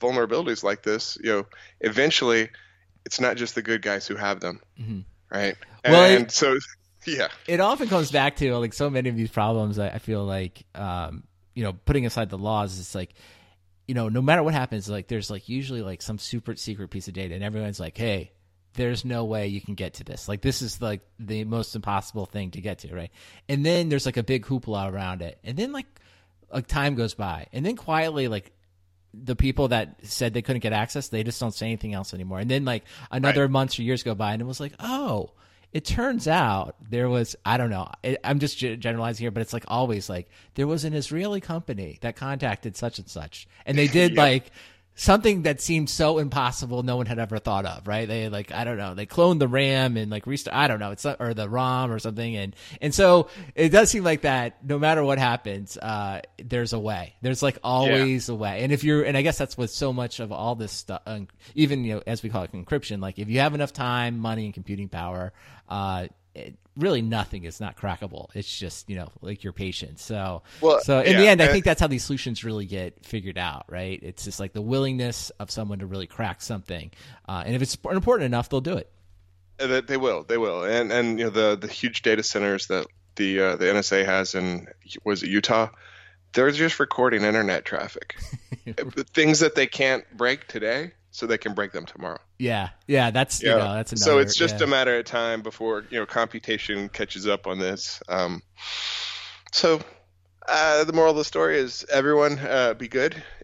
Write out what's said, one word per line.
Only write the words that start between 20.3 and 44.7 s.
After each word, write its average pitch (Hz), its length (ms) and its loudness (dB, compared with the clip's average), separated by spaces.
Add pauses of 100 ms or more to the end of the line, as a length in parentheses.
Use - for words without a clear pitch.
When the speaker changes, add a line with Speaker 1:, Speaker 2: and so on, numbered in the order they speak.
Speaker 2:
this 135 200 -2
is, 117 200 -8
like, 107 180 -4 (180)
the 107 280 -6
most 113 280 -4
impossible 101 520 -4
thing 95 260 -8
to 90 100 -12
get 98 180 -8
to," - 140 -16
right? 85 160 -10 (380)
And 143 180 0
then 170 220 2
there's, 143 180 0
like, 127 120 -2
a 117 60 0
big 127 220 0
hoopla 104 460 -4
around 92 300 -6
it. - 240 -10
And 120 100 -8
then, 240 160 -4
like, 262 140 -8 (640)
like, 127 160 -6
time 143 280 0
goes 117 180 -2
by. 85 400 -6
And 131 120 -4
then 233 120 -2
quietly, 156 500 0
like, 107 240 -6 (640)
the 123 240 -4
people 135 320 2
that 110 340 0
said 113 300 -2
they 120 80 0
couldn't 123 200 -2
get 110 120 -2
access, 120 340 -2
they 110 160 -4
just 117 160 -6
don't 113 140 -4
say 110 140 -6
anything 110 260 -4
else 98 200 -8
anymore. 92 260 -6
And 117 120 -2
then, 139 140 0
like, 117 180 -2 (280)
another 139 320 2
Speaker 1:
Right. 135 80 2
Speaker 2:
months 135 280 0
or 117 40 -4
years 123 200 -2
go 117 100 -2
by, 104 200 -2
and 110 80 -4
it 120 40 -6
was 127 140 -8
like, 143 180 -10
"Oh, 226 540 -4 (400)
it 160 120 -4
turns 240 440 0
out 123 480 2 (140)
there 123 200 0
was," 120 260 0 (100)
I 113 120 2
don't 120 120 0
know. 92 200 -4 (140)
I, 135 200 -2
I'm 139 160 0
just 143 180 -2
ge-, 120 220 -4
generalizing 117 440 -4
here, 117 80 -4
but 113 100 -4
it's, - 120 -6
like, 117 140 -8
always, 117 420 -2
like, 90 200 -8 (260)
there 139 120 0
was 156 180 -2
an 156 80 -2
Israeli 180 480 -4
company 107 600 -8
that 117 140 -6
contacted 127 640 -6
such 120 220 -6
and 95 100 -16
such, - 380 -14 (180)
and 139 120 0
they 147 100 6
Speaker 1:
<laughs> 147 120 4
Speaker 2:
did 180 120 8
Speaker 1:
Yep. 170 60 2
Speaker 2:
like, 135 340 4 (460)